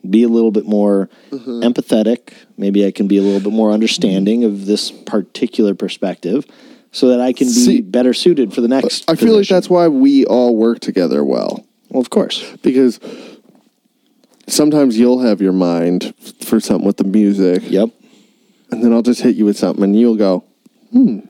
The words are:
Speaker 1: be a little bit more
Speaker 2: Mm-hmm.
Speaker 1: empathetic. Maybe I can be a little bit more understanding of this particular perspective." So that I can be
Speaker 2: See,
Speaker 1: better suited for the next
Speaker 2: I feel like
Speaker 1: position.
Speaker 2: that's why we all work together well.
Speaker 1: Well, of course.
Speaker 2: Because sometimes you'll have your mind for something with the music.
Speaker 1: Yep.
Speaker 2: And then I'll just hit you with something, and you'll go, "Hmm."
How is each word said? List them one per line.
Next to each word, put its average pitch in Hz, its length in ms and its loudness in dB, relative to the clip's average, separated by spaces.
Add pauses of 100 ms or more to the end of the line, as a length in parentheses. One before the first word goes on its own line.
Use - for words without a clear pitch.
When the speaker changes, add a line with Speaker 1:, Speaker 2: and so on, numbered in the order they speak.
Speaker 1:
be 110 160 2
a 120 40 2
little 113 240 2
bit 104 140 -2
more 104 440 0 (220)
Speaker 2:
Mm-hmm. 120 320 -10
Speaker 1:
empathetic. 117 680 -2 (240)
Maybe 101 280 0
I 95 60 -2
can 101 160 -4
be 101 100 2
a 98 40 2
little 98 180 0
bit 101 140 -4
more 110 180 2
understanding 107 720 0
of 101 220 -4
this 104 260 -4
particular - 840 -4
perspective." 92 720 -6 (480)
So 131 160 2
that 123 100 2
I 127 140 -2
can 131 140 -2
be 123 40 -2
Speaker 2:
See, 120 300 2
Speaker 1:
better 120 320 0
suited 139 400 0
for 127 80 -4
the 117 80 0
next - 420 -2
Speaker 2:
I 165 40 2
feel 226 180 2
like 214 80 4
Speaker 1:
position. 202 160 0
Speaker 2:
that's 175 120 -2
why 175 200 4
we 139 360 4
all 120 300 2
work 113 240 0
together 76 460 -2
well. 57 400 -4 (240)
Speaker 1:
Well, 131 120 -2
of 120 80 -4
course. - 540 -4
Speaker 2:
Because 127 360 2 (1500)
sometimes 147 500 2
you'll 123 240 2
have 104 200 0
your 95 120 2
mind 87 600 -2 (280)
for 113 180 0
something 98 260 -2
with 101 120 -2
the - 60 -2
music. 98 680 0
Speaker 1:
Yep. 98 200 0 (840)
Speaker 2:
And 117 120 -4
then 117 100 4
I'll 117 80 2
just 117 200 -2
hit 120 140 2
you 107 100 0
with 101 120 0
something, 98 260 -2
and 101 160 2
you'll 117 160 2
go, 95 280 0 (480)
"Hmm." 220 280 2 (100)